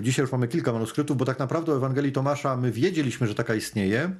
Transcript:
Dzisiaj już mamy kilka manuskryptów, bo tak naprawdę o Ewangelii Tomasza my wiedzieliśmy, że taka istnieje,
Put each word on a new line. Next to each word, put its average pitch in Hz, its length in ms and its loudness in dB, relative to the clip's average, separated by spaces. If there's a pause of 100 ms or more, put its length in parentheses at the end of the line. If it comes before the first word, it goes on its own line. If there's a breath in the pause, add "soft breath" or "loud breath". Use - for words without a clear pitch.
Dzisiaj 131 220 2
już 127 80 -2
mamy 123 160 0
kilka 131 260 0
manuskryptów, 131 440 0
bo 131 80 2
tak 131 140 -2
naprawdę 156 340 0
o - 40 2
Ewangelii 135 340 0
Tomasza 139 460 0
my 123 140 0
wiedzieliśmy, 135 560 0
że 104 80 -2
taka 113 200 0
istnieje, 110 640 0